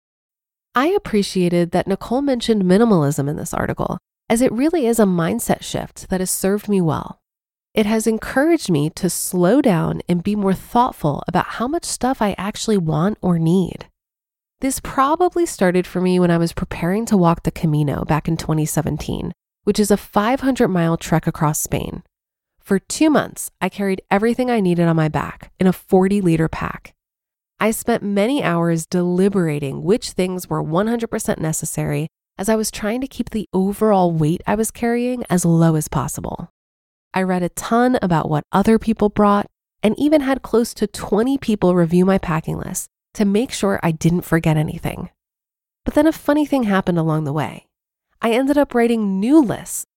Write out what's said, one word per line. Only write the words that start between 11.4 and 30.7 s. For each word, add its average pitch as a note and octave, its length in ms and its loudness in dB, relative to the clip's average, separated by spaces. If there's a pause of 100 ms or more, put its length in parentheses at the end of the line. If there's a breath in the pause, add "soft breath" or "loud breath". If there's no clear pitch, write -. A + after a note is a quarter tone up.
how - 200 -6
much E4 160 -4
stuff - 380 -4
I G3+ 160 0
actually G#3 400 -2
want D#3+ 440 0
or F3 160 0
need. E3 520 0 (720)
This C4 180 -4
probably E4+ 640 0
started F3+ 400 0
for - 140 -6
me F3+ 220 2
when F3 100 4
I E3+ 60 4
was E3+ 160 0
preparing F#3+ 540 -4
to G#3 100 2
walk E3+ 260 4
the - 80 -2
Camino D3+ 540 0
back D#3+ 240 0
in E3 80 0
twenty D#3 280 -2
seventeen, - 680 -4 (320)
which G#3 120 0
is G#3 140 2
a G3+ 60 4
five A3+ 420 -2
hundred B3 300 0
mile E3 260 2
trek - 320 -2
across D#3 320 0
Spain. - 420 -6 (600)
For F#3+ 180 0
two - 300 0
months, - 500 -2
I F#3 80 -2
carried F#3+ 420 -4
everything A#3 400 0
I A#3 120 2
needed F3 260 2
on E3 80 2
my D#3 140 2
back - 500 -8
in F#3 80 4
a F3 60 4
forty-liter F#3 760 2
pack. - 460 -10 (640)
I G#3 100 2
spent A3+ 320 -2
many G3+ 420 0
hours E3+ 440 0
deliberating F3 960 0
which G3+ 300 0
things F#3 360 -4
were D#3 140 -2
one E3 240 0